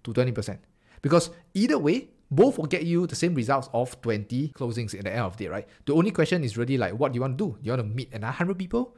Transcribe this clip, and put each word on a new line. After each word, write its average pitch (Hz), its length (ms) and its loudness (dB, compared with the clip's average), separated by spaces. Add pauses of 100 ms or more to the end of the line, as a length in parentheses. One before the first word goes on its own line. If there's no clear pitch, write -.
to 117 100 -8
twenty 123 180 2
percent? 107 280 -6 (420)
Because 165 300 4 (220)
either 247 260 2
way, 170 300 2 (200)
both 202 280 6
will 160 80 -2
get 156 180 -2
you 170 240 2
the - 80 -6
same 175 180 2
results 131 400 0
of 123 280 -2
twenty 117 480 -2
closings 117 440 -6
in 98 120 -8
the 95 60 -4
end 113 100 -2
of 95 160 -4
the 104 80 -6
day, 82 40 -6
right? 95 180 -6 (180)
The 139 80 2
only 175 180 4
question 160 320 2
is 104 120 -2
really, 123 220 0
like, 98 160 0
what 131 180 0
do 123 60 -4
you 120 40 -2
want 131 160 -2
to 202 80 -2
do? 131 160 -6
Do - 40 -10
you 110 60 -2
want 127 100 0
to 107 140 -4
meet 123 180 -8
another 113 200 -6
hundred 180 260 -2
people? 226 380 -4